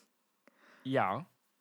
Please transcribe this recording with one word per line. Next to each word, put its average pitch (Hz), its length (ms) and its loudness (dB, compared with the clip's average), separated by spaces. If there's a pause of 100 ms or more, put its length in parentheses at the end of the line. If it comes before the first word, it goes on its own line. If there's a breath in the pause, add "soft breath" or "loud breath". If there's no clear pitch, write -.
(840 soft breath)
Ja. 127 420 0 (360)